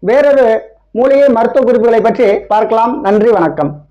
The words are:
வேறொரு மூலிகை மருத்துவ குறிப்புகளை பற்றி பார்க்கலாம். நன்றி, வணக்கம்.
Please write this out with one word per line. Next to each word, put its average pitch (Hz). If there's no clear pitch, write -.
வேறொரு 277
மூலிகை 277
மருத்துவ 233
குறிப்புகளை 226
பற்றி 226
பார்க்கலாம். 226
நன்றி, 214
வணக்கம். 147